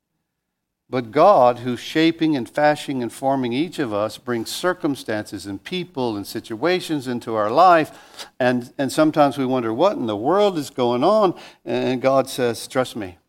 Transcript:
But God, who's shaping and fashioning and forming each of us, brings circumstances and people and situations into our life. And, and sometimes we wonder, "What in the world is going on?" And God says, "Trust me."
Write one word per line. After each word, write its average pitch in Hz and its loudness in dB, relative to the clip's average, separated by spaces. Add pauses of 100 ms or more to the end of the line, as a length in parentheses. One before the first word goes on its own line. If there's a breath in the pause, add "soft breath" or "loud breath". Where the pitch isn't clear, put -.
(880)
But 123 -4
God, 135 6
who's 120 -4
shaping 160 0
and 120 -4
fashioning 147 0
and 113 -6
forming 135 -2
each 156 -4
of 123 -2
us, 107 -2
brings 117 -6
circumstances 120 -4
and 98 -10
people 135 -4
and 98 -8
situations 135 -4
into 120 -4
our 104 0
life. 165 2 (120)
And, 123 0
and 131 -4
sometimes 151 2
we 135 -2
wonder, 123 -2
"What 175 0
in 123 -4
the 107 -2
world 185 0
is 139 -6
going 123 0
on?" 202 2 (240 loud breath)
And 127 -4
God 131 2
says, 120 -4
"Trust 127 -4
me." 95 -10 (120)